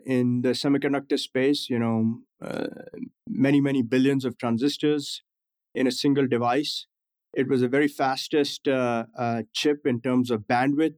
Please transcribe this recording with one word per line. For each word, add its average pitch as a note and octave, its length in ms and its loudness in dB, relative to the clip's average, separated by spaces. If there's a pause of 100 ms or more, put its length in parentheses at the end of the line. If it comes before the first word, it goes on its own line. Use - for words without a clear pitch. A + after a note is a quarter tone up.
in B2 380 0
the B2+ 80 2
semiconductor C#3+ 680 0
space, C#3 500 -2
you B2 80 0
know, A2+ 440 0 (200)
uh, - 240 -6 (600)
many, C#3 320 2
many C#3 220 0
billions C3 420 2
of B2+ 140 -4
transistors C#3+ 840 -2 (500)
in B2 140 0
a B2+ 60 2
single C#3 340 2
device. B2 640 -2 (440)
It C3+ 160 0
was C3+ 120 2
the B2 80 2
very C#3+ 200 2
fastest, C#3+ 800 -2
uh, B2 380 0 (140)
uh, A#2 240 -2 (100)
chip D3 340 0
in B2 140 0
terms B2+ 300 0
of A2 160 -2
bandwidth C#3+ 520 2